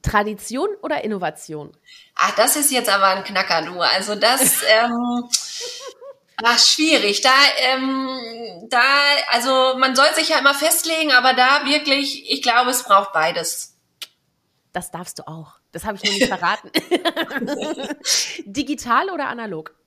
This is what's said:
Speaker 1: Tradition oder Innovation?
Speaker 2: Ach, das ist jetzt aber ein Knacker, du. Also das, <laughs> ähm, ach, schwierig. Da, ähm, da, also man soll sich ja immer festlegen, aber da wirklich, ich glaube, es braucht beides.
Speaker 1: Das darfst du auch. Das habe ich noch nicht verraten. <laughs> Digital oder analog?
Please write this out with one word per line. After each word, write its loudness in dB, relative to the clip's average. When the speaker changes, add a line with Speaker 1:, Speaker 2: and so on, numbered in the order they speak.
Speaker 1:
Tradition -2
oder -4
Innovation? -8
Speaker 2:
Ach, 0
das 4
ist 0
jetzt 0
aber 4
ein 2
Knacker, 0
du. -6
Also 0
das, 2
<laughs> 0
ähm, 2
ach, 2
schwierig. 2
Da, 4
ähm, -2
da, 2
also 2
man 2
soll 6
sich 0
ja 2
immer 4
festlegen, 0
aber 6
da 4
wirklich, -2
ich -4
glaube, 2
es -2
braucht 4
beides. -2
Speaker 1:
Das -10
darfst -12
du -16
auch. -16
Das -12
habe -6
ich -14
noch 0
nicht 2
verraten. -4
<laughs> -4
Digital -2
oder -6
analog? -10